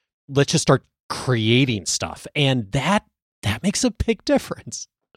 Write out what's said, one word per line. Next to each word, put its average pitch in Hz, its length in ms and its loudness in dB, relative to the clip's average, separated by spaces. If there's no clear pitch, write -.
let's 139 240 2
just 160 100 2
start 135 220 4
creating 117 720 2
stuff. - 420 -6
And 131 360 0
that, 160 320 0
that - 200 -2
makes - 220 -2
a 254 60 0
big - 340 -2
difference. - 640 -2